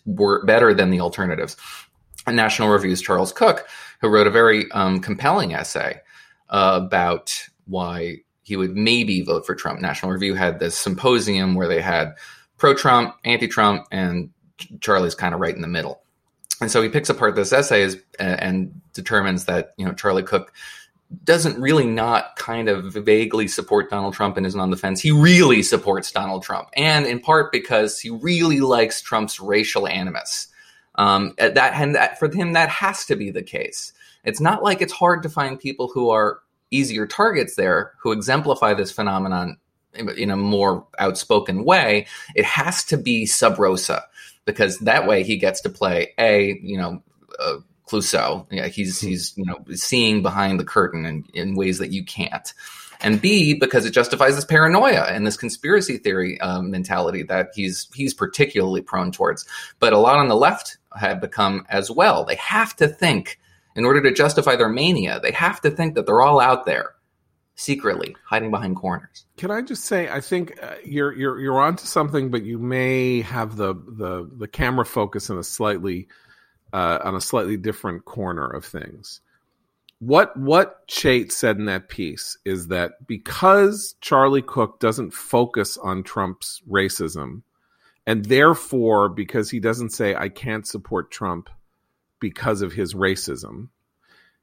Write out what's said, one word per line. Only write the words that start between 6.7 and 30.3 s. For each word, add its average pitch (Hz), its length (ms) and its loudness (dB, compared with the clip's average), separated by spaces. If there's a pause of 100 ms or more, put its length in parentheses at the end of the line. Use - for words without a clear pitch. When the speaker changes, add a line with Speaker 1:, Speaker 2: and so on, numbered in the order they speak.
Speaker 1:
about 87 640 -2 (180)
why 87 520 -6 (260)
he 101 140 -6
would 92 180 -2
maybe 107 460 2
vote 82 240 -2
for - 100 -4
Trump. - 240 -8
National 87 320 -4
Review 95 240 -2
had 90 240 0
this 85 180 -2
symposium 98 760 0
where 90 120 0
they 85 140 0
had 82 320 -2 (440)
pro-Trump, 127 640 4
anti-Trump, 113 680 2
and 90 380 -4 (280)
Ch-, - 140 -18 (100)
Charlie's 92 340 2
kinda 85 220 -4
right 85 180 -4
in 82 60 -10
the 82 60 -6
middle. 78 340 -6 (580)
And 113 100 -4
so 117 120 2
he 110 80 0
picks 147 200 0
apart 104 260 0
this 101 180 0
essay 127 300 4
as, 95 140 -2 (220)
a-, 92 240 -2
and 92 380 -4 (120)
determines 98 520 0
that, 87 320 -2
you 95 80 -8
know, 90 80 -4
Charlie 95 300 0
Cook 92 300 -2 (680)
doesn't 160 360 4
really 139 260 4
not 113 500 0
kind 117 340 -4
of 95 240 -2
vaguely 107 540 2
support 101 420 0
Donald 98 240 -4
Trump 98 240 0
and 95 80 -2
isn't 95 140 -4
on 92 120 0
the 92 60 -2
fence. 95 240 -4
He 151 100 2
really 151 520 8
supports 98 480 0
Donald 95 320 -4
Trump, - 320 -8
and 147 300 2
in 120 140 -2
part 156 320 2
because 107 480 0
he 113 100 -10
really 156 500 0
likes 127 420 2
Trump's 107 380 -4
racial 104 480 0
animus. 90 600 -6 (480)